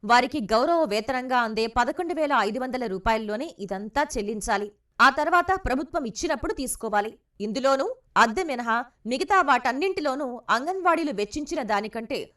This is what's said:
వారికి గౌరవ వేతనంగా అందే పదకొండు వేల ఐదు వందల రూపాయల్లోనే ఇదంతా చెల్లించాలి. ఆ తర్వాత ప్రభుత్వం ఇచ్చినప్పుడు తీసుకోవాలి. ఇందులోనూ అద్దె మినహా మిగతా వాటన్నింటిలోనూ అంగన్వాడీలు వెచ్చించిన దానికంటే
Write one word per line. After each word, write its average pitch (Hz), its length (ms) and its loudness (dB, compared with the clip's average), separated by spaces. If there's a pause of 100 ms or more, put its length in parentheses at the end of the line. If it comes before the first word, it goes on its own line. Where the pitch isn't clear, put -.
వారికి 240 360 4
గౌరవ 226 440 2
వేతనంగా 247 540 0
అందే 220 280 0
పదకొండు 247 480 0
వేల 294 240 0
ఐదు 214 200 0
వందల 254 280 -4
రూపాయల్లోనే 214 720 -2
ఇదంతా 208 480 -4 (120)
చెల్లించాలి. 208 540 -2 (280)
ఆ 262 100 8
తర్వాత 349 560 2
ప్రభుత్వం 294 380 -4
ఇచ్చినప్పుడు 262 480 -4
తీసుకోవాలి. 226 680 -4 (220)
ఇందులోనూ 269 540 0 (220)
అద్దె 226 260 6
మినహా 240 420 -2 (220)
మిగతా 359 360 2
వాటన్నింటిలోనూ 269 1000 0 (100)
అంగన్వాడీలు 330 640 2
వెచ్చించిన 277 500 -4
దానికంటే 214 760 -4